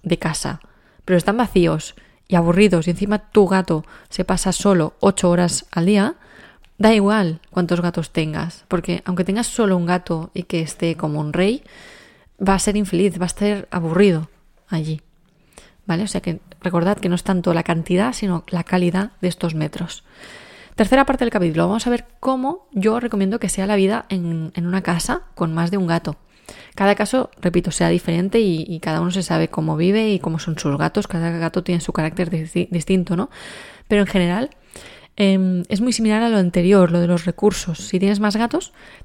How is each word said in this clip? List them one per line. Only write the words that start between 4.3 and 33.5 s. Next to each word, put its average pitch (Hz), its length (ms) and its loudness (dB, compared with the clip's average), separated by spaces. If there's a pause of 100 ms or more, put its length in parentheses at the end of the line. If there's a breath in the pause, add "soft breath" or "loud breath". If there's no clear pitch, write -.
solo 175 480 2
ocho 190 320 2
horas 175 400 0
al 170 160 0
día, 208 300 2 (640 loud breath)
Da 214 140 6
igual 202 480 2 (100)
cuántos 175 300 0
gatos 170 300 -4
tengas, 156 580 -4
porque 175 360 -2
aunque 185 200 -2
tengas 208 220 -2
solo 202 300 0
un 170 100 0
gato 175 480 -2
y 175 100 -6
que 170 160 -4
esté 165 360 -4
como 151 240 -4
un 151 120 -4
rey, 196 300 0 (800 loud breath)
va 190 140 2
a 190 40 2
ser 202 180 0
infeliz, 185 420 0
va 180 60 -2
a - 20 -2
estar 202 440 -2
aburrido 165 580 2 (400)
allí, 156 320 -4 (880 soft breath)
¿vale? 175 160 -2
O 208 60 -4
sea 185 120 -4
que 170 200 -6 (200)
recordad 180 380 0
que 185 100 -2
no 175 60 2
es 175 80 -4
tanto 180 320 0
la 165 80 0
cantidad, 180 500 0
sino 180 360 -4
la 170 160 -4
calidad 180 560 0
de 180 80 -2
estos 170 260 -4
metros. 156 500 -6 (720 loud breath)
Tercera 254 320 4
parte 262 180 0
del 233 60 0
capítulo, 170 380 2
vamos 220 180 -2
a 240 40 0
ver 240 160 -2 (120)
cómo 262 540 -4
yo 220 260 0
recomiendo 220 400 -2
que 208 100 -2
sea 190 180 -2
la 208 100 0
vida 196 320 2
en, 165 460 -4
en 170 120 -4
una 185 160 0
casa 180 400 -2 (140)
con 160 180 -2
más 170 160 0
de 202 60 -2
un 190 100 0
gato. 165 300 -2 (580 loud breath)
Cada 202 200 2
caso, 214 360 -2 (100)
repito, 175 300 0
sea 170 180 0
diferente 175 520 0
y, 175 260 0
y 165 140 -8
cada 160 200 -2
uno 175 100 0
se 185 120 -2
sabe 165 260 0
cómo 156 280 -2
vive 208 340 2
y 196 80 0
cómo 165 200 -4
son 160 200 -6
sus 143 180 -2
gatos. 160 300 -2
Cada 170 240 -2
gato 170 320 -4
tiene 175 180 -2
su - 120 -6
carácter 165 380 -4
disti-, 160 400 -4
distinto, 175 460 0
¿no? - 140 -4 (580 loud breath)